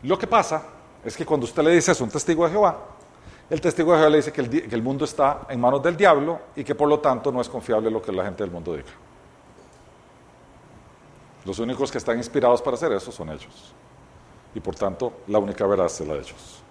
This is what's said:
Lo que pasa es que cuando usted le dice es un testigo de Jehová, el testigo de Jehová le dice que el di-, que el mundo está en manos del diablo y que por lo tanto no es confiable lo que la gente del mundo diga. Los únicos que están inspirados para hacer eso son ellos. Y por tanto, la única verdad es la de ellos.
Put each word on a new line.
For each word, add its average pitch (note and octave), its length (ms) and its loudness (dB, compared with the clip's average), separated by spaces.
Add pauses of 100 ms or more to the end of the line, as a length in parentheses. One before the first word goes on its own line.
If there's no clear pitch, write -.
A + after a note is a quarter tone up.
Lo E3 120 0
que A3 120 -6
pasa F3 340 2 (420)
es A2+ 120 -10
que D3+ 100 -6
cuando D3 180 0
usted D3+ 200 -2
le D#3+ 80 6
dice F3 180 4
es D#3+ 100 2
un A#2+ 80 -2
testigo D#3+ 360 0
de D#3+ 80 2
Jehová, G3 260 2 (720)
el D#3+ 100 -2
testigo E3 320 2
de D#3+ 60 6
Jehová D#3 120 8
le D3+ 80 6
dice D3 140 0
que - 80 -6
el B2 80 -2
di-, C#3 140 -2
que A2 120 -10
el A2+ 80 -2
mundo C3+ 220 -2
está C#3+ 460 0
en B2+ 100 -6
manos C3 220 2
del E3+ 120 0
diablo D#3+ 460 4 (160)
y C#3+ 80 -8
que D3 100 -4
por D3 140 2
lo D3 120 4
tanto C3+ 300 0
no B2 80 -4
es A#2 120 -4
confiable A2 400 0
lo A2 100 -2
que - 100 -10
la F#2 140 -2
gente G2+ 180 -6
del F#2 80 -4
mundo F2 220 -8
diga. C#2 160 -10 (2500)
Los F#2+ 140 -8
únicos B2+ 340 -4
que C3+ 60 -6
están A#2 180 -2
inspirados B2 460 2
para B2+ 140 -2
hacer D3+ 160 -2
eso G2+ 200 -4
son E2 160 -14
ellos. - 460 -18 (800)
Y A2 60 -10
por F#2 140 -8
tanto, G#2 380 -4 (140)
la G#2+ 120 0
única G2+ 280 -2
verdad F#2+ 200 2
es - 140 -4
la D2+ 140 -6
de C#2+ 60 -6
ellos. - 500 -20